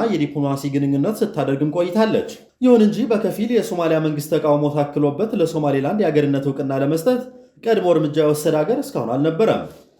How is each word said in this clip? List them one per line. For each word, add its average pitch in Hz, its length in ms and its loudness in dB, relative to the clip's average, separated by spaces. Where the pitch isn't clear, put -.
የዲፕሎማሲ 143 640 -2
ግንኙነት 139 460 0
ስታደርግም 143 560 -2
ቆይታለች። 180 580 0
ይሁን 247 220 6
እንጂ 196 220 2
በከፊል 214 460 -2
የሶማሊያ 170 480 0
መንግስት 151 320 -4
ተቃውሞ 147 420 2
ታክሎበት 147 640 -2
ለሶማሌላንድ 151 640 0
የሀገርነት 143 440 0
እውቅና 135 340 -2
ለመስጠት 160 420 0
ቀድሞ 196 260 2
እርምጃ 156 300 2
የወሰደ 151 380 2
ሀገር 170 220 0
እስካሁን 123 320 -6
አልነበረም። 156 500 0